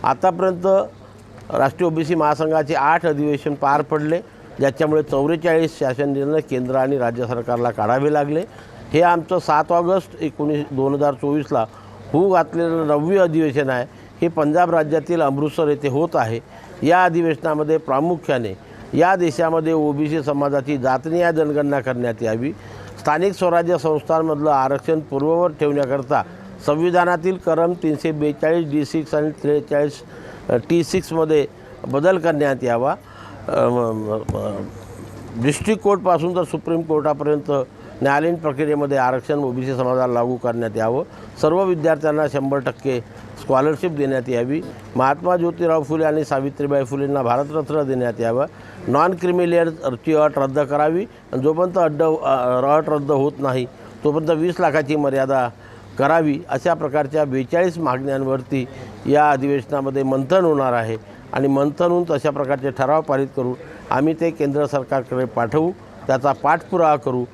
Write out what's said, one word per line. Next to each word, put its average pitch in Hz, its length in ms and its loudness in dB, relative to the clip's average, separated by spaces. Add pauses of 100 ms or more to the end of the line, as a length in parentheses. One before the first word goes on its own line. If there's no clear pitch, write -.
आतापर्यंत 180 600 0 (880)
राष्ट्रीय 143 320 2
ओबीसी 160 280 0
महासंघाचे 156 580 0
आठ 156 320 2
अधिवेशन 147 480 0
पार 143 280 2
पडले, 156 400 -2 (380)
ज्याच्यामुळे 151 440 2
चौवेचाळीस 160 760 0
शासन 139 300 0
निर्णय 143 320 0
केंद्र 127 340 -4
आणि 135 220 2
राज्य 120 300 -2
सरकारला 120 440 -2
काढावे 131 420 0
लागले. 151 300 0 (480)
हे 151 100 4
आमचं 175 380 2
सात 151 300 2
ऑगस्ट 175 520 0
एकोणीस, 147 500 -2
दोन 135 220 0
हजार 143 200 2
चोवीसला 143 520 -2 (480)
होऊ 185 200 4
घातलेलं 165 540 0
नववे 151 300 2
अधिवेशन 156 520 2
आहे. 123 160 -2 (360)
हे 170 60 2
पंजाब 165 420 2
राज्यातील 160 520 0
अमृतसर 147 460 0
येथे 147 200 0
होत 147 260 0
आहे. 117 260 0 (480)
या 175 160 6
अधिवेशनामध्ये 160 720 0
प्रामुख्याने 139 800 -2 (360)
या 175 220 4
देशामध्ये 165 580 0
ओबीसी 151 500 0
समाजाची 143 540 0
जातनिहाय 160 560 0
जनगणना 147 460 0
करण्यात 123 420 -2
यावी, 117 320 -2 (460)
स्थानिक 170 340 0
स्वराज्य 170 440 2
संस्थांमधलं 156 720 0
आरक्षण 139 480 0
पूर्ववत 156 500 0
ठेवण्याकरता 139 760 0 (420)
संविधानातील 175 720 2
कलम 165 360 2 (100)
तीनशे 156 280 0
बेचाळीस 151 600 0
डी 147 140 0
सिक्स 156 280 -4
आणि 151 180 0
त्रेचाळीस 147 680 0 (680)
टी 170 140 4
सिक्समध्ये 160 640 0 (400)
बदल 147 300 2
करण्यात 147 460 0
यावा, 123 320 0 (520)
अ, - 200 2
म, 110 520 0 (140)
म, 104 300 -4 (800)
डिस्ट्रिक्ट 147 380 0
कोर्टपासून 180 540 2
तर 180 80 0
सुप्रीम 165 380 -4
कोर्टापर्यंत 147 680 0 (500)
न्यायालयीन 147 340 2
प्रक्रियेमध्ये 147 600 -2
आरक्षण 131 420 0
ओबीसी 131 320 -4
समाजाला 127 420 0
लागू 120 220 0
करण्यात 117 400 -2
यावं, 113 280 0 (380)
सर्व 170 220 2
विद्यार्थ्यांना 156 640 0
शंभर 135 320 -2
टक्के 127 400 -4 (420)
स्कॉलरशिप 143 500 0
देण्यात 135 380 -2
यावी, 127 320 -2 (340)
महात्मा 147 420 2
ज्योतिराव 170 460 0
फुले 156 220 0
आणि 151 200 2
सावित्रीबाई 139 580 -2
फुलेंना 139 380 -2
भारतरत्न 143 600 0
देण्यात 127 360 -2
यावं, 117 260 0 (420)
नॉन 156 280 4
क्रिमी 175 360 0
लेअरची 160 640 0
अट 151 240 4
रद्द 135 220 0
करावी 151 460 0 (280)
आणि 127 80 -2
जोपर्यंत 170 360 0
अड्ड, 156 240 2
अ, 135 600 2 (160)
अट 160 120 0
रद्द 147 220 0
होत 143 280 2
नाही 131 260 -2 (380)
तोपर्यंत 151 260 0
वीस 165 300 2
लाखाची 156 360 2
मर्यादा 135 540 0 (500)
करावी. 151 400 4 (100)
अशा 135 240 0
प्रकारच्या 151 500 0
बेचाळीस 151 540 0
मागण्यांवरती 135 880 -2 (400)
या 147 260 6
अधिवेशनामध्ये 139 720 -2
मंथन 135 420 2
होणार 139 280 2
आहे 113 240 -2 (360)
आणि 135 140 2
मंथन 143 440 2
होऊन 175 120 2
तशा 156 260 0
प्रकारचे 139 400 -2
ठराव 135 320 0
पारित 139 340 0
करून 127 180 -2 (380)
आम्ही 151 280 2
ते 170 100 2
केंद्र 147 360 -2
सरकारकडे 131 600 -2
पाठवू, 123 460 0 (360)
त्याचा 135 240 2
पाठपुरावा 160 640 2
करू 127 380 -2